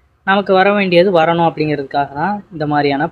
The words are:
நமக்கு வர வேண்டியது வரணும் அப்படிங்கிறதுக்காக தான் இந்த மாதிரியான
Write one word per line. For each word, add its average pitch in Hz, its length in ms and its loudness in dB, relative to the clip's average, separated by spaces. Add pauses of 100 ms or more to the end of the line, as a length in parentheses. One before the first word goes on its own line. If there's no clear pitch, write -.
(260)
நமக்கு 196 260 0
வர 190 200 4
வேண்டியது 190 400 2
வரணும் 170 360 2
அப்படிங்கிறதுக்காக 143 640 -4
தான் 190 400 -6
இந்த 151 140 -6
மாதிரியான 143 460 0